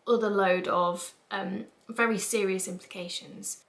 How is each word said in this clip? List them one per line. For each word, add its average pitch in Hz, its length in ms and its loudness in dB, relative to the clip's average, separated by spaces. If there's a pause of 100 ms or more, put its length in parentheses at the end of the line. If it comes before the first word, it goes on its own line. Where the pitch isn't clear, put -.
other 220 240 4
load 185 380 4
of, 180 460 0 (180)
um, 196 340 -4 (220)
very 226 300 2
serious 190 500 0
implications. - 1000 -10